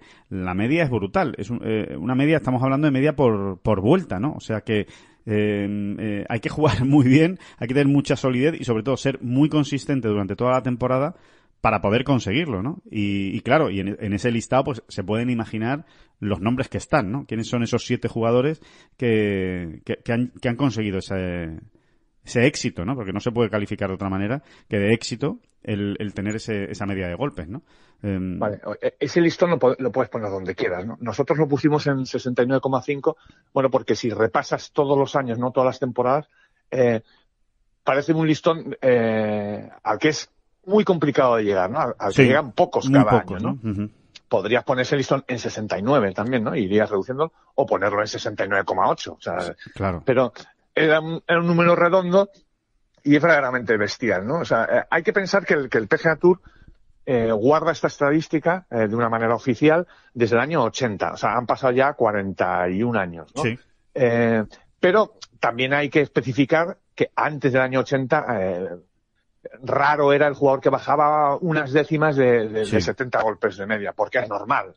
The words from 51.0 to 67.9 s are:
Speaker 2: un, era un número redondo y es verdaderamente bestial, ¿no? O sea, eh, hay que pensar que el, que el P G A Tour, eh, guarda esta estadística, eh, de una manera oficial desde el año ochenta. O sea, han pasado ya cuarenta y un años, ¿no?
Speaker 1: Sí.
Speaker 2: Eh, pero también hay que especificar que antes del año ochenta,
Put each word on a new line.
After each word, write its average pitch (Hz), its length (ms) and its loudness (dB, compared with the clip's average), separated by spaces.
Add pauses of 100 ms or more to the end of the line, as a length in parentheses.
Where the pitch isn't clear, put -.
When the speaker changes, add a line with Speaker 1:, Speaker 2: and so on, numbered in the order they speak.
Speaker 2:
un, 160 260 -8
era 170 120 2
un 170 80 0
número 170 280 4
redondo 180 540 2 (760)
y 143 120 4
es 147 60 4
verdaderamente 127 560 2
bestial, 101 500 -2
¿no? 143 140 -2
O 127 40 -4
sea, 113 200 0
eh, - 260 0
hay 165 100 0
que - 120 -2
pensar 196 320 0
que 180 100 2
el, 135 140 -2
que 123 100 2
el 104 80 -4
P 160 100 0
G 160 140 0
A 156 60 0
Tour, 180 220 4 (680)
eh, 117 240 2
guarda 151 400 4
esta - 160 -2
estadística, 156 840 0
eh, 113 180 0
de 104 80 -4
una 117 140 0
manera 113 240 0
oficial 151 540 2 (260)
desde 117 220 2
el 117 60 4
año 151 200 0
ochenta. 107 520 -2
O - 40 -12
sea, 110 180 0
han 120 120 -2
pasado 131 260 0
ya 135 200 2
cuarenta 95 760 0
y 95 140 -2
un 120 140 -2
años, 85 380 -6
¿no? 135 60 -4
Speaker 1:
Sí. 151 160 -2 (380)
Speaker 2:
Eh, 117 480 2 (360)
pero - 360 2 (240)
también 127 340 0
hay 143 160 0
que 156 120 2
especificar 151 760 0 (160)
que - 220 0
antes 139 360 0
del 131 120 4
año 131 160 0
ochenta, 135 460 0 (140)